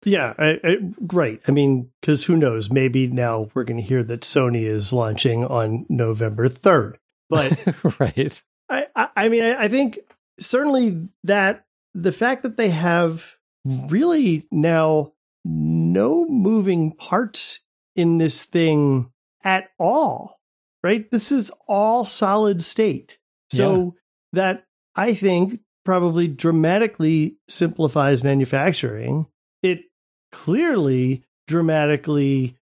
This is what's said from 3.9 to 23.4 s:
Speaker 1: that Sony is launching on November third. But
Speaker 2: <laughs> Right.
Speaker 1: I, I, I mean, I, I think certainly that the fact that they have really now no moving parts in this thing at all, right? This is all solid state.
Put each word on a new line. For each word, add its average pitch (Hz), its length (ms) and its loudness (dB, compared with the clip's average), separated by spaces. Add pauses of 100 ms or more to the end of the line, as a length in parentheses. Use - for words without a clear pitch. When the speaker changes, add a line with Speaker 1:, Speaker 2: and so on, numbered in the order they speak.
Speaker 1:
that 117 180 -8
Sony 120 420 0
is 107 300 -2
launching 117 500 0
on 117 460 -2
November 113 600 0
third. 127 500 0 (300)
But 151 280 2 (260)
Speaker 2:
<laughs> - 160 -2
Right. - 420 -2 (280)
Speaker 1:
I, 269 260 -4
I, - 200 -2
I 214 140 2
mean, 226 140 2
I, 240 200 0
I 208 40 0
think 247 320 0 (400)
certainly 247 680 0 (140)
that 196 420 0 (280)
the 180 180 -2
fact 254 320 -2
that 226 140 -8
they 220 120 0
have 170 640 -2 (300)
really 170 840 0
now 156 600 2 (320)
no 165 840 0
moving 190 640 0
parts - 640 -6 (360)
in 170 240 2
this 160 240 -2
thing 147 680 2 (320)
at 190 260 -2 (100)
all, 208 600 -2 (440)
right? 214 280 0
This 226 200 -2
is 247 200 0 (160)
all 214 380 0
solid 202 580 0
state. - 540 -4 (340)